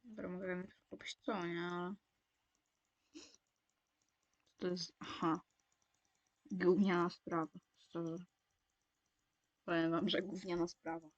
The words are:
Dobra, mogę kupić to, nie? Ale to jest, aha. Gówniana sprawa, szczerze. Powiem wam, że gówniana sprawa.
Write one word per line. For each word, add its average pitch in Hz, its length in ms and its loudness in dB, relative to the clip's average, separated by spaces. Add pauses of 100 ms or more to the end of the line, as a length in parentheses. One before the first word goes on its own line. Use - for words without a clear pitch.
Dobra, 208 260 -8
mogę 185 380 -4 (220)
kupić - 300 -12
to, 196 260 -2
nie? 170 160 -2
Ale 175 340 -4 (2500)
to 190 100 -4
jest, 180 320 -4
aha. 170 420 0 (1080)
Gówniana 180 580 6
sprawa, 160 420 -4 (260)
szczerze. 165 400 -6 (1500)
Powiem 165 260 2
wam, 170 180 2
że - 120 2
gówniana 185 460 -2
sprawa. 165 500 -10